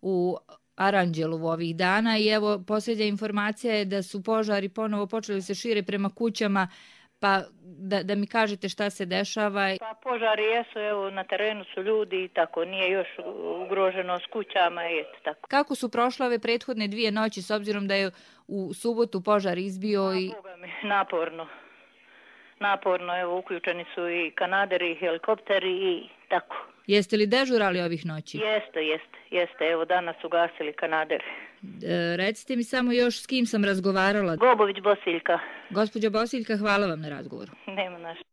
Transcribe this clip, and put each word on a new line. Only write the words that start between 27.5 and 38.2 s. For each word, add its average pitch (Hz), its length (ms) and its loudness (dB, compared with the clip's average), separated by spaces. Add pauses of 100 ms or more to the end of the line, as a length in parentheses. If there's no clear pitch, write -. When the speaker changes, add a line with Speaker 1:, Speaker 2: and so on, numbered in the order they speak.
Speaker 1:
ovih 170 240 -2
noći? 156 320 -8
Speaker 2:
Jeste, 214 440 -2
jeste, 156 360 -4 (140)
jeste, 175 340 -2
evo, 165 200 2
danas 175 360 0
su 165 80 -8
gasili 170 440 0
kanaderi. 160 500 -2 (600)
Speaker 1:
E, 170 340 0
recite 214 380 -2
mi 240 80 0
samo 247 280 0
još 240 300 2
s - 60 -16
kim 254 180 2
sam 208 200 2
razgovarala. 196 680 2
Speaker 2:
Gobović 214 440 6
Bosiljka. 185 600 2 (300)
Speaker 1:
Gospođo 214 400 0
Bosiljka, 220 480 -2
hvala 202 300 2
vam 160 140 -4
na 151 80 -6
razgovoru. 143 420 -10 (160)
Speaker 2:
Nema 185 300 -6
na 170 180 -10
šta. - 180 -18